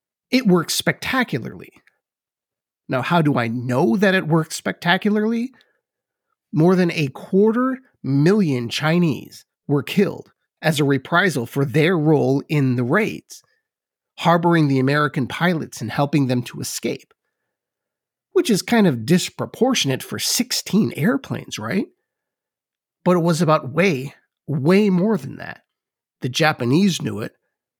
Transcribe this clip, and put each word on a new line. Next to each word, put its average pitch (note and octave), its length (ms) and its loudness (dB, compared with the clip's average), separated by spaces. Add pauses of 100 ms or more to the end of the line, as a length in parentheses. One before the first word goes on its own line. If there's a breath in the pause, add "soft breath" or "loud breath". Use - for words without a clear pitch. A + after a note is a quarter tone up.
(300)
it B3+ 160 0
worked F3 260 2
spectacularly. - 1000 -4 (1160)
Now, C3 120 -2
how E3 220 2
do C#3 160 2
I A#2 100 -2
know B2+ 480 0
that F#3+ 180 2
it D#3 140 -2
worked D#3+ 240 0
spectacularly? G#3+ 1000 -2 (1000 soft breath)
More E3+ 240 4
than F3+ 160 2
a D3+ 160 -2
quarter A3+ 720 0 (240 soft breath)
million C#3 640 2
Chinese D#3 760 -2 (220)
were C#3+ 160 0
killed - 480 -2 (300)
as D#3 180 0
a D3+ 60 2
reprisal C#3 640 0
for C#3 180 -2
their D#3 320 2
role C#3+ 520 2
in C3+ 280 0
the B2 80 -2
raids, E3 580 -4 (760)
harboring E3+ 500 4
the C3+ 100 2
American C#3 480 0
pilots E3 540 -4
and - 100 -8
helping C#3+ 360 0
them B2 160 0
to - 180 -12
escape, - 540 -8 (1160)
which F4 180 0
is F#3 100 2
kind A3 260 2
of A#2 200 0
disproportionate D#3 960 -2
for - 160 -10
sixteen - 800 -2
airplanes, A3 640 -4
right? D#3 280 -4 (1200)
But F3+ 80 4
it F3 40 0
was E3 200 0
about D3+ 320 0
way, D3 420 -2 (320)
way F3+ 440 2
more F#3+ 260 2
than - 200 -10
that. E2+ 260 -14 (580)
The B2+ 80 -4
Japanese D3+ 720 0
knew G#2 200 -6
it, - 120 -10 (480)